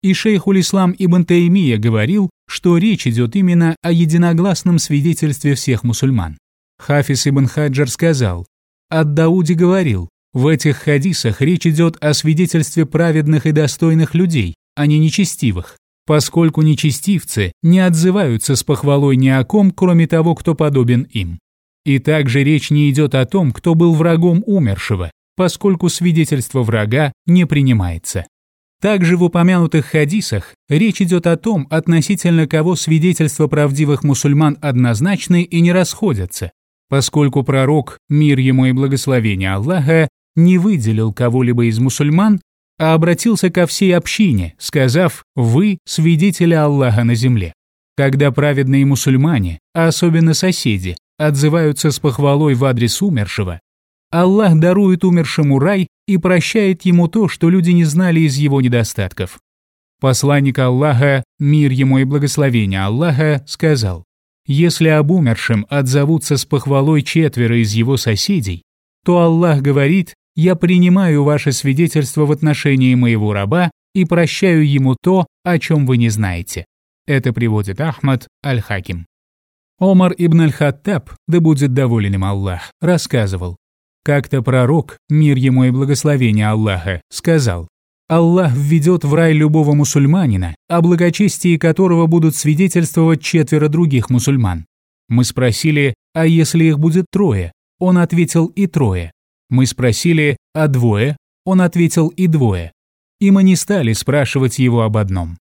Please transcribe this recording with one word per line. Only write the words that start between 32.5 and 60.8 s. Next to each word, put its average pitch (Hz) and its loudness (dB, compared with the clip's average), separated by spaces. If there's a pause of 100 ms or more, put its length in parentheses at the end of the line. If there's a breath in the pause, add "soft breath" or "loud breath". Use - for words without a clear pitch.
свидетельства 160 0
правдивых 147 0
мусульман 143 2
однозначны 143 0
и 170 -2
не 175 4
расходятся, 143 -4 (380)
поскольку 139 0
пророк, 135 -2 (120)
мир 147 2
ему 131 2
и 127 2
благословение 123 -2
Аллаха, 156 0 (280)
не 175 4
выделил 113 0
кого-либо 120 0
из 113 0
мусульман, 156 2 (360)
а 160 0
обратился 175 0
ко 175 0
всей 180 0
общине, 123 -2
сказав: 143 -2 (100)
«Вы — 151 0
свидетели 170 0
Аллаха 139 0
на 120 2
земле». 110 -2 (420)
Когда 139 0
праведные 139 0
мусульмане, 131 0 (120)
а 165 0
особенно 160 2
соседи, 101 -4 (200)
отзываются 151 0
с - -8
похвалой 143 0
в 123 0
адрес 120 -2
умершего, 104 -4 (500)
Аллах 185 2
дарует 185 2
умершему 156 0
рай 185 0 (180)
и 190 0
прощает 185 0
ему 175 2
то, 214 -2
что - -2
люди 180 2
не 170 4
знали 165 0
из 143 0
его 139 0
недостатков. 113 -4 (600)
Посланник 139 0
Аллаха, 135 0 (160)